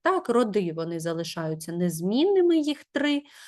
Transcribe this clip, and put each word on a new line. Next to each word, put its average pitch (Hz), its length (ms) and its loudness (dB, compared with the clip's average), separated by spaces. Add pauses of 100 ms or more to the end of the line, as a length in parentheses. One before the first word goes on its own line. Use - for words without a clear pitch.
Так, 359 260 0
роди, 208 460 0
вони 165 240 -4
залишаються 165 720 -6
незмінними, 233 840 2
їх 294 340 -2
три: 285 320 0 (240)